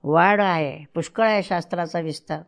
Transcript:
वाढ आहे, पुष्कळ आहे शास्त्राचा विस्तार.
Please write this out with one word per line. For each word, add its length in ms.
वाढ 380
आहे, 440
पुष्कळ 320
आहे 160
शास्त्राचा 560
विस्तार. 480